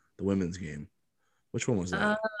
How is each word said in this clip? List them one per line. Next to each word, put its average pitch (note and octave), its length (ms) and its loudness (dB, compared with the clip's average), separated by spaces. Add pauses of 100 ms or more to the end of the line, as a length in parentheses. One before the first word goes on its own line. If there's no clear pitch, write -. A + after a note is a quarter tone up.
(180)
The G2 60 -4
women's F#2+ 340 2
game. D2 300 -8 (640)
Which A#2+ 140 -4
one A#2 120 2
was F2+ 140 -2
that? G#3 260 2 (220)